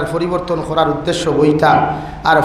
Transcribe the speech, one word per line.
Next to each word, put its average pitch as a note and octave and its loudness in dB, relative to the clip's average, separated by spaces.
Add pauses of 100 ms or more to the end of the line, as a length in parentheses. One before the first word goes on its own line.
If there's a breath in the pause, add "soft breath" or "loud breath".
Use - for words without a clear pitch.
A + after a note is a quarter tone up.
(120)
পরিবর্তন F3 -4
করার D#3 0
উদ্দেশ্য E3 -2
বইতাম, D3 4 (360 loud breath)
আর D#3 4